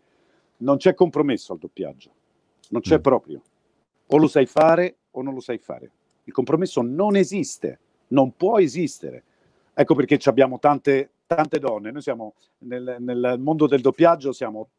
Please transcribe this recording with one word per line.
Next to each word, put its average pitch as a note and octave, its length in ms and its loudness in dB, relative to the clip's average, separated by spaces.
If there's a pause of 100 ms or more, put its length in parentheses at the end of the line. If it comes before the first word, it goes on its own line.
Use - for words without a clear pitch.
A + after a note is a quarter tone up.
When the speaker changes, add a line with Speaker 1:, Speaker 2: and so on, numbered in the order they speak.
(580)
Speaker 1:
non C#3 180 0
c'è F3+ 180 2
compromesso D3 580 0
al E2 60 -12
doppiaggio. D#2 520 -14 (580)
Non A#2 120 -4
c'è D#3 180 2
Speaker 2:
Mm. - 40 -2
Speaker 1:
proprio. A#2+ 400 0 (640)
O C#3 120 4
lo D#3 100 6
sai C#3 180 2
fare E3 520 2 (140)
o B2+ 100 -10
non C3+ 120 -8
lo B2+ 60 -12
sai A#2+ 180 -8
fare. B1 320 -16 (340)
Il - 80 -20
compromesso D#3+ 480 -2
non E3 360 0
esiste, F3+ 600 -4 (300)
non C3 280 2
può G#3 240 2
esistere. B2 640 -4 (500)
Ecco C#3+ 220 2
perché C#3 220 0
ci - 100 0
abbiamo B2+ 320 2
tante, C#3 500 0 (160)
tante D#3 320 -2
donne. A2 320 -6
Noi C#3+ 120 -14
siamo A#2 320 -8 (240)
nel, B2 420 -12
nel B2 400 -2
mondo D3+ 260 0
del C3+ 140 2
doppiaggio, C#3 500 2
siamo A2+ 380 -10 (100)